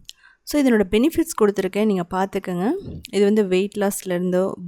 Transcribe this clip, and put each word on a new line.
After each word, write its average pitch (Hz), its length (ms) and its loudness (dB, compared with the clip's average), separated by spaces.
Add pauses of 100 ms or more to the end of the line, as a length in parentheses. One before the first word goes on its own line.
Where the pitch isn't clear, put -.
(440)
So, 294 180 0
இதனோட 240 200 4 (100)
பெனிஃபிட்ஸ் 294 500 0
கொடுத்துருக்கேன், 202 440 2
நீங்க 190 260 0
பார்த்துக்கங்க. 190 600 -2 (400)
இது 208 120 2
வந்து 208 240 4
வெயிட் 190 280 0
லாஸ்லேருந்து, 185 760 0 (160)